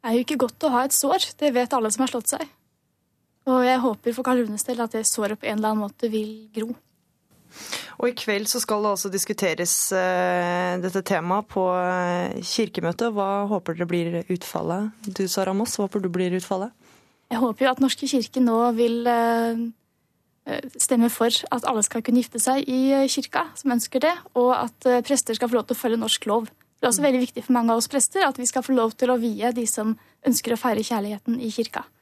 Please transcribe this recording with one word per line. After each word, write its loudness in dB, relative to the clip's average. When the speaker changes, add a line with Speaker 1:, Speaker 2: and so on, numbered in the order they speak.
Speaker 1:
er 0
jo 4
ikke -2
godt 0
å 4
ha 2
et 0
sår, 2
det 2
vet 2
alle 0
som 0
har 0
slått -2
seg. -6
Og 4
jeg 4
håper -2
for -2
Karl 4
Runes -4
del -2
at -6
det -2
såret -2
på -6
en -2
eller 0
annen -2
måte -4
vil -6
gro. -6
Speaker 2:
Og 0
i -10
kveld -2
så -2
skal -2
det 2
altså -4
diskuteres, -2
eh, 0
dette -2
temaet 0
på, 0
eh, -2
kirkemøtet. -2
Hva -2
håper -2
dere -4
blir -2
utfallet? -4
Du, -4
Sara -2
Moss, -2
hva -2
håper -4
du -2
blir -2
utfallet? -4
Speaker 1:
Jeg 0
håper 0
jo 4
at 0
Norske -2
kirke -2
nå 4
vil, 2
eh, 2
eh, -4
stemme 2
for 0
at -4
alle 0
skal -4
kunne 4
gifte -8
seg 2
i, 2
eh, 4
kirka -2
som -2
ønsker 0
det, 4
og 6
at, -4
eh, 6
prester 0
skal -2
få 0
lov -4
til 0
å -10
følge 0
norsk -2
lov. 2
Det 2
er 4
også 0
Speaker 3:
Mm. 4
Speaker 1:
veldig 2
viktig -10
for 2
mange 4
av 4
oss 0
prester 0
at 0
vi -6
skal 0
få 0
lov 2
til 2
å 4
vie 0
de -2
som -2
ønsker 2
å 0
feire 0
kjærligheten -2
i -4
kirka. -4